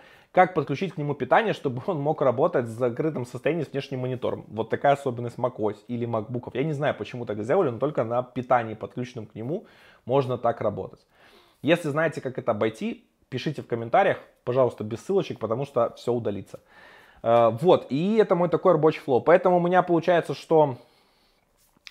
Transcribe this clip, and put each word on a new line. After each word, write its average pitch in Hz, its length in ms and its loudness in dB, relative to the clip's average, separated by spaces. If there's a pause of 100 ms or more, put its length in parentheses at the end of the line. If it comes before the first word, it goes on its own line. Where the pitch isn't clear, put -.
(320)
как 180 220 4
подключить 151 400 -4
к - 40 -10
нему 147 160 -4
питание, 170 380 2
чтобы 127 340 -6
он 170 140 -4
мог 151 220 -2
работать 139 420 0
в 117 60 -10
закрытом 123 560 -4
состоянии 156 360 -4
с 135 100 -8
внешним 139 280 -6
монитором. 123 480 -4
Вот 107 200 -6
такая 139 260 2
особенность 120 440 -6
macOS 107 380 -4 (120)
или 120 180 -4
макбуков. 117 480 -6
Я 127 100 -2
не 160 80 -4
знаю, 139 220 -2
почему 120 320 -10
так 104 160 -6
сделали, 147 280 2
но 113 80 -8
только 143 260 -2
на 120 180 -2
питании, 123 520 -2
подключенном 113 520 -10
к - 80 -20
нему, 131 320 -8 (380)
можно 127 320 0
так 117 240 -2
работать. 107 460 -6 (560)
Если 160 280 2
знаете, 151 300 -2
как 131 180 -8
это 123 140 -2
обойти, 113 520 -4 (240)
пишите 139 340 -6
в 131 40 -14
комментариях, 123 520 0 (260)
пожалуйста, 123 400 0
без 107 200 -8
ссылочек, 185 340 -2
потому 113 260 -4
что 117 320 0
все - 160 -4
удалится. 110 480 -6 (640)
Э, 117 280 6
вот, 131 400 4
и 175 260 0
это 196 180 4
мой 175 140 0
такой 170 240 4
рабочий 156 280 4
флоу. 123 200 2
Поэтому 180 380 6
у - 20 4
меня 175 220 4
получается, 170 520 2
что 151 420 2 (1160)